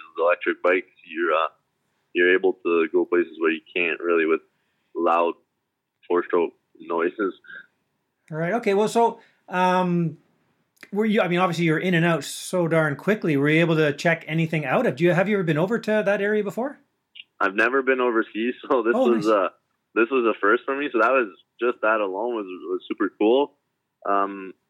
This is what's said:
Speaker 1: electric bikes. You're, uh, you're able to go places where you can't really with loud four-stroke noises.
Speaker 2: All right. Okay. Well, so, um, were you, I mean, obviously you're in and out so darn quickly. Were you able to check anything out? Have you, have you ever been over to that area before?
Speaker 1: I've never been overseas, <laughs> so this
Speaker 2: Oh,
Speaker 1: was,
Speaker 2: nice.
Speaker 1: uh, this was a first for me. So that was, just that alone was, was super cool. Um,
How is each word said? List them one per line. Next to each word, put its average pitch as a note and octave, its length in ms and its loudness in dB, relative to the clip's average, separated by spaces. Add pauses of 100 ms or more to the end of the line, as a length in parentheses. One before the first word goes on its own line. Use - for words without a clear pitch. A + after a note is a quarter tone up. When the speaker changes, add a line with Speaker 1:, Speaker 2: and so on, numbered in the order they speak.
(180)
Speaker 1:
electric E2+ 440 0
bikes. F2+ 280 0 (140)
You're, E2 280 -4
uh, D#2 160 0 (640)
you're F2+ 220 4
able F#2 180 2 (120)
to E2+ 280 2
go F2 140 2
places E2+ 340 0
where E2 100 0
you E2 100 -4 (140)
can't E2+ 260 -4
really E2+ 260 0
with D#2+ 140 0 (540)
loud E2+ 380 0 (760)
four-stroke F2 440 0 (260)
noises. E2+ 560 -4 (960)
Speaker 2:
All D#3 80 -8
right. E3+ 160 -2
Okay. A3+ 200 0
Well, G#3+ 140 2
so, A#3 320 2 (280)
um, F3+ 680 0 (760)
were G#3 140 -2
you, G#3+ 140 2
I F#3 80 2
mean, F3 120 0
obviously F3 240 0
you're D#3+ 140 2
in F3+ 160 0
and E3 100 4
out E3 180 2
so - 460 -4
darn D#3 280 0
quickly. F#3+ 400 0
Were C#3 120 2
you D#3 120 4
able E3+ 160 2
to D#3 180 2
check E3 340 0
anything D#3+ 360 -2
out? D#3+ 200 0
Have C#3+ 160 -2
you, F3 120 4
have F#3 160 2
you G#3+ 80 0
ever G3 60 0
been D#3+ 160 -2
over G3 200 0
to G#3+ 260 -2
that G3+ 160 0
area G#3 240 0
before? A#3 340 -6 (600)
Speaker 1:
I've F#2+ 140 0
never A#2+ 280 2
been B2+ 180 0
overseas, A#2 600 -2
<laughs> - 100 -6
so B2+ 120 2
this A#2 120 2
Speaker 2:
Oh, A#2+ 180 2
Speaker 1:
was, G#2+ 140 0
Speaker 2:
nice. A2 80 4
Speaker 1:
uh, F#2 140 2 (460)
this A2+ 160 2
was C3 160 0
a G#2+ 140 0
first G#2+ 240 2
for C#3 120 -6
me. C#3+ 160 -6
So B2 80 0
that A2+ 120 4
was, B2+ 160 2 (320)
just B2 220 -2
that A2 180 2
alone G#2 340 -4
was, G#2 120 -8 (220)
was F#2 200 -4
super G#2+ 300 -4
cool. B2+ 360 2 (540)
Um, G2 440 -4 (180)